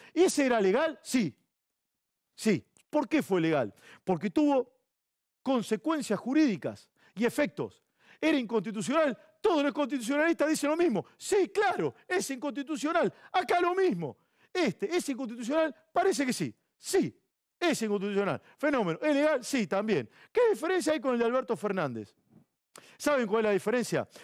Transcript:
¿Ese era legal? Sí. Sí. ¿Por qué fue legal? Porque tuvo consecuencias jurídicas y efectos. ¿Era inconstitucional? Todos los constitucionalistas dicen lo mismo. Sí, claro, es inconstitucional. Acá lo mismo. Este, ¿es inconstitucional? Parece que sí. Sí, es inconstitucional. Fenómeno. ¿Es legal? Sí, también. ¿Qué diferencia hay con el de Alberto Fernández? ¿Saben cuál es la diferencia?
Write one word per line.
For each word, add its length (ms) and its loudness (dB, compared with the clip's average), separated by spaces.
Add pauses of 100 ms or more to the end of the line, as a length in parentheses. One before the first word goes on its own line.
(140)
¿Ese 320 2
era 160 2
legal? 400 2
Sí. 340 -2 (1000)
Sí. 280 0 (260)
¿Por 200 -2
qué 140 2
fue 180 0
legal? 320 0 (300)
Porque 260 -2
tuvo 480 0 (640)
consecuencias 800 -2
jurídicas 680 0 (280)
y 100 -2
efectos. 580 -4 (380)
¿Era 160 2
inconstitucional? 800 -2 (240)
Todos 220 2
los 100 0
constitucionalistas 760 0
dicen 200 0
lo 80 0
mismo. 280 0 (120)
Sí, 360 0
claro, 420 0 (120)
es 240 -2
inconstitucional. 800 -2 (200)
Acá 280 0
lo 140 0
mismo. 440 -2 (360)
Este, 420 -2
¿es 140 -2
inconstitucional? 640 -2 (200)
Parece 320 2
que 80 0
sí. 200 -6 (240)
Sí, 380 0 (440)
es 220 0
inconstitucional. 600 -2 (160)
Fenómeno. 440 0
¿Es 140 2
legal? 280 2
Sí, 240 -2
también. 420 -2 (220)
¿Qué 100 2 (100)
diferencia 420 0
hay 60 -2
con 140 -2
el 60 0
de 60 2
Alberto 300 0
Fernández? 600 -4 (840)
¿Saben 300 2
cuál 180 2
es 40 2
la 40 2
diferencia? 560 0 (140)